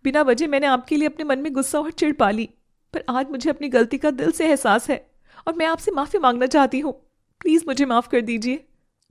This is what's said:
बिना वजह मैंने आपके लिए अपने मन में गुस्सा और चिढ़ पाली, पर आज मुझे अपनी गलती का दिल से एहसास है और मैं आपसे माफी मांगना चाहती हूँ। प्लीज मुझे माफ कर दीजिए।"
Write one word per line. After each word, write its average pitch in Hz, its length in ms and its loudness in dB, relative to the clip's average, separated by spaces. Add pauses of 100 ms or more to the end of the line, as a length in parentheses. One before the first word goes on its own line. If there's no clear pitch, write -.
बिना 269 180 2
वजह 269 260 2
मैंने 285 200 0
आपके 254 280 0
लिए 294 120 0
अपने 302 180 -6
मन 269 140 -2
में 285 140 -6
गुस्सा 269 260 -2
और 302 120 -4
चिढ़ 302 220 0
पाली, 220 360 0 (440)
पर 320 160 -6
आज 254 200 -2
मुझे 277 200 -4
अपनी 285 200 -4
गलती 240 280 2
का 302 140 0
दिल 294 200 0
से 320 160 0
एहसास 240 420 2
है - 220 -4 (360)
और 330 60 -4
मैं 320 120 -2
आपसे 330 260 -2
माफी 294 260 -4
मांगना 254 280 2
चाहती 269 340 2
हूँ। 294 120 -4 (480)
प्लीज 330 280 2
मुझे 269 180 0
माफ 240 220 0
कर 240 140 0
दीजिए।" 233 440 -4 (460)